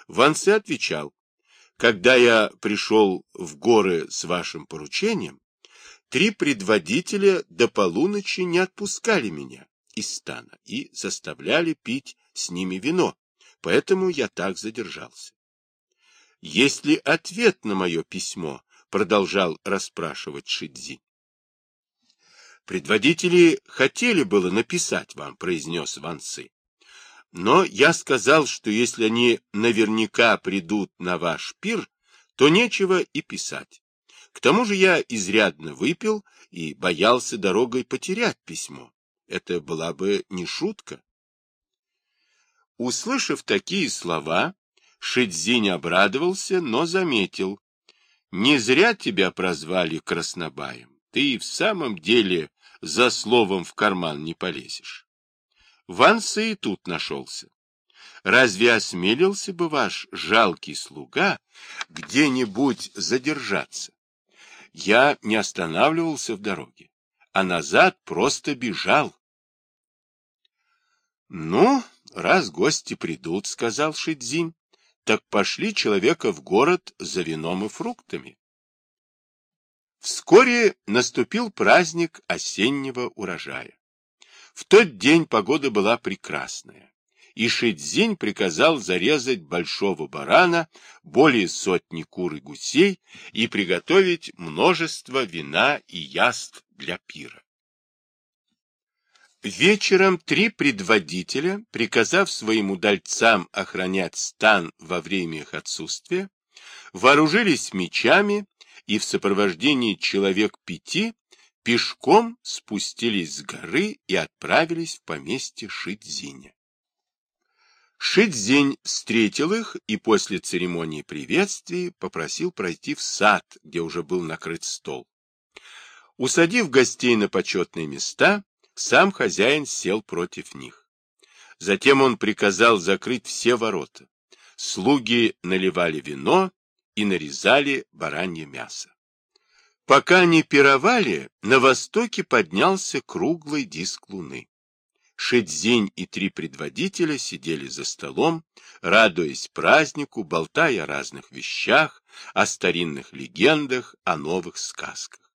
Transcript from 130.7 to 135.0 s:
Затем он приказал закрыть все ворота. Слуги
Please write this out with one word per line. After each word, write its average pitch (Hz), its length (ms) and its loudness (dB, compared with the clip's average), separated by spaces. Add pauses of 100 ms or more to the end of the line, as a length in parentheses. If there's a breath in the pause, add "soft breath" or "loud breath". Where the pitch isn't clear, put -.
Затем 98 420 4
он 127 160 4
приказал 104 600 4
закрыть 98 480 -2
все - 300 2
ворота. 98 520 -6 (460 soft breath)
Слуги 117 880 0